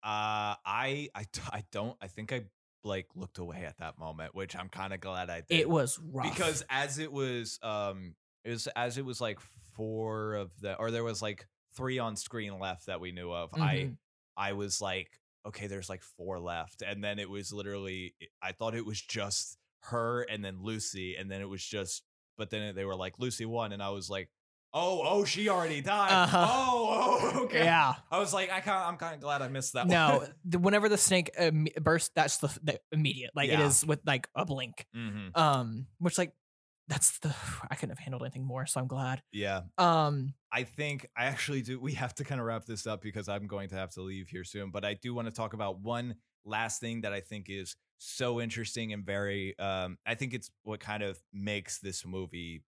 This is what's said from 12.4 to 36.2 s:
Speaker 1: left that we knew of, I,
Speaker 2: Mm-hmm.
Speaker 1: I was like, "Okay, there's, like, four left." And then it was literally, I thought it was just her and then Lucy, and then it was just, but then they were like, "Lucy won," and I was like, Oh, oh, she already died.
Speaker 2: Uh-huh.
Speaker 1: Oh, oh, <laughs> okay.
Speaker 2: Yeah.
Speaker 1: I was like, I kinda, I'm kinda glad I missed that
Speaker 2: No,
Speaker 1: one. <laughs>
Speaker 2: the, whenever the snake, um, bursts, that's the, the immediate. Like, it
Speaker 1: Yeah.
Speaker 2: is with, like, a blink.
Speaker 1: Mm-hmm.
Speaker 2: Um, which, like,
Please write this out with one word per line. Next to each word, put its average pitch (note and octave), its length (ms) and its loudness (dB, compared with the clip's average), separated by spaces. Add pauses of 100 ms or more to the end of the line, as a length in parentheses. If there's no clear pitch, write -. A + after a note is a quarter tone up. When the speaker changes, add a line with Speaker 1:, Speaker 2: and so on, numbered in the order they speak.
Speaker 1:
left F#2 260 -6
that F#2 160 -4
we F2+ 100 -8
knew F2 200 -8
of, E2+ 240 -6
I, D3+ 220 2
Speaker 2:
Mm-hmm. A#2+ 160 -4 (440)
Speaker 1:
I G2+ 160 -2
was G2+ 280 -2
like, F#2+ 380 -6 (260)
"Okay, G#2 220 -10
there's, G2 220 -8
like, F#2+ 140 -10
four F2+ 360 -8
left." E2+ 440 -6
And G2+ 200 -6
then G2+ 160 -2
it G2+ 100 -6
was G2+ 220 -8
literally, G2 640 -8 (260)
I F#2 100 -4
thought A2+ 240 -4
it A#2 100 -4
was G#2+ 160 -6
just - 560 -6 (280)
her A#2+ 380 -2
and G#2 220 -6
then F#2 160 -8
Lucy, G2 540 -6
and G2 160 -8
then G2 100 -6
it G2 80 -6
was F#2+ 160 -8
just, G2 380 -4 (340)
but A2 140 -6
then G#2+ 240 -4
they G2 100 -4
were F#2+ 100 -2
like, F#2 240 -6
"Lucy A#2+ 260 -4
won," A2+ 260 -2
and G2+ 100 -8
I G2 80 -2
was G2 200 -6
like, G2 200 -4 (480)
Oh, F3 280 2
oh, G3+ 180 4
she G3 240 0
already E3 320 2
died. G3 320 4
Speaker 2:
Uh-huh. F3+ 380 8
Speaker 1:
Oh, B3 720 4 (140)
oh, B3+ 60 2
<laughs> B3 60 2
okay. - 180 4
Speaker 2:
Yeah. E3 300 8 (180)
Speaker 1:
I E3+ 80 4
was G3 140 2
like, F#3+ 180 2
I F#3 80 0
kinda, G3 200 2
I'm F3 180 0
kinda E3 200 -6
glad C#3+ 240 0
I C3 60 0
missed C3+ 260 -2
that C3 140 4
Speaker 2:
No, D#3+ 300 8
Speaker 1:
one. C3+ 220 -2
<laughs> - 60 -12
Speaker 2:
the, F3 140 2
whenever G3+ 300 8
the G#3 80 6
snake, F#3 420 6
um, D#3 280 6 (140)
bursts, D#3+ 320 4
that's D3 260 4
the, D3+ 80 2 (140)
the D3+ 180 0 (120)
immediate. B2+ 420 2
Like, C#3+ 160 2
it D3+ 100 6
Speaker 1:
Yeah. D3 80 8
Speaker 2:
is C#3 180 8
with, D3+ 200 2
like, C3+ 300 2
a D#3+ 80 2
blink. C#3 500 -4
Speaker 1:
Mm-hmm. G#2+ 360 -6 (100)
Speaker 2:
Um, C3 480 4 (120)
which, E3+ 180 2
like, F3+ 160 2 (560)